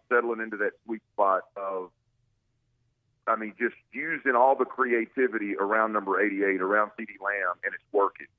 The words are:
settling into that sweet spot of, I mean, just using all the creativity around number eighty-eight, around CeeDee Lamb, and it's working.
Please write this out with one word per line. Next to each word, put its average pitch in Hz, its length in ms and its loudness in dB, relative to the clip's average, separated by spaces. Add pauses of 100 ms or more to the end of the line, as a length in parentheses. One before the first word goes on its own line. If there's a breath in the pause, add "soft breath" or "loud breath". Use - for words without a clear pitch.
(120)
settling 117 280 2
into 110 160 -8
that 101 160 -2 (120)
sweet 113 180 -8 (120)
spot 95 280 2 (140)
of, 95 340 -6 (1400)
I 113 80 2
mean, 107 200 -8
just 120 200 -4 (160)
using 143 420 -2
all 131 220 6
the 127 80 0
creativity 117 920 0
around 110 360 2
number 95 280 0
eighty-eight, 98 400 0
around 104 380 2
CeeDee 104 240 -12
Lamb, 98 320 -2 (100)
and 98 80 -6
it's 90 200 -14
working. 98 340 0 (120)